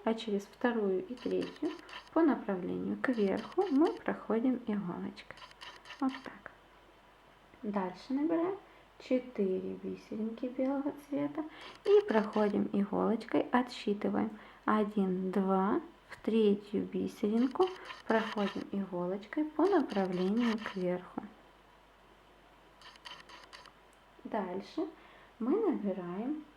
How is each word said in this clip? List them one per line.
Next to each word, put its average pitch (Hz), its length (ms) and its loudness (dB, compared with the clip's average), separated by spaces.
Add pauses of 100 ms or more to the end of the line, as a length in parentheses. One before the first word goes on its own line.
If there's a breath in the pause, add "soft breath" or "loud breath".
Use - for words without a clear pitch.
а 226 100 2
через 202 280 -4
вторую 202 640 0
и 247 80 -10
третью 185 560 -4 (420 loud breath)
по 320 80 4
направлению 196 800 0
кверху 226 680 0
мы 311 220 6
проходим 226 640 0 (100)
иголочкой. 190 720 -6 (640)
Вот 262 120 0 (120)
так. - 260 -14 (1120)
Дальше 202 500 -4
набираем 330 460 0 (400 loud breath)
четыре 190 760 -2
бисеринки 214 720 -6
белого 269 460 -2 (160)
цвета 294 360 -2 (400 loud breath)
и 415 240 8
проходим 208 640 2
иголочкой, 202 680 2 (100)
отсчитываем 214 840 0 (280 loud breath)
один, 190 680 2
два, 190 500 4 (300)
в - 140 -14
третью 208 600 4
бисеринку 214 840 2 (400 loud breath)
проходим 208 640 0
иголочкой 190 720 -4
по 302 200 0
направлению 208 960 2
кверху. 180 640 -4 (3000)
Дальше 202 640 -4 (500 loud breath)
мы 339 320 2
набираем 202 760 -2 (120)